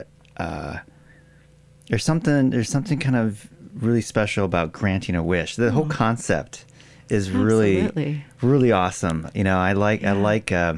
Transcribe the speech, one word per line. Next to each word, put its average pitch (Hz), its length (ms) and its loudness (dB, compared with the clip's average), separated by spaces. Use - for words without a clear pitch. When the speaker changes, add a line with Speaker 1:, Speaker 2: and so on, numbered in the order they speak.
Speaker 1:
uh, 76 400 -8
there's - 160 -2
something, 147 460 2
there's 113 200 0
something 139 280 -2
kind 131 180 0
of 110 320 -2
really 113 220 0
special 104 440 -2
about 85 280 -2
granting 95 420 -2
a 85 80 0
wish. 82 340 -2
The 117 140 0
whole 156 140 0
Speaker 2:
Mm. 151 60 -6
Speaker 1:
concept 113 760 -2
is 98 220 0
really, 101 520 4
Speaker 2:
Absolutely. 147 420 -2
Speaker 1:
really 127 300 4
awesome. 87 600 0
You 101 100 0
know, 95 140 2
I 92 160 2
like, 104 280 0
I 101 120 2
Speaker 2:
Yeah. 98 80 2
Speaker 1:
like, 107 280 0
uh, 87 280 0